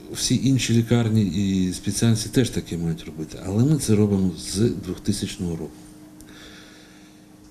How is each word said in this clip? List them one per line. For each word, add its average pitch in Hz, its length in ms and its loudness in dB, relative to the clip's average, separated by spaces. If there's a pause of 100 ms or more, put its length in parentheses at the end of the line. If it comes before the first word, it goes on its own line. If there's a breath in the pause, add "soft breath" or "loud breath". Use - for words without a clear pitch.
(140)
всі 120 340 0
інші 123 260 2
лікарні 113 520 4
і 95 460 0
спеціальності 113 560 0
теж 123 220 2
таке 85 280 -6
мають 82 260 -4
робити, 78 400 -12
але 101 200 2
ми 151 140 4
це 110 160 0
робимо 98 440 2
з - 220 -4 (240)
двохтисячного 90 720 -4
року. 78 160 -10 (1800 loud breath)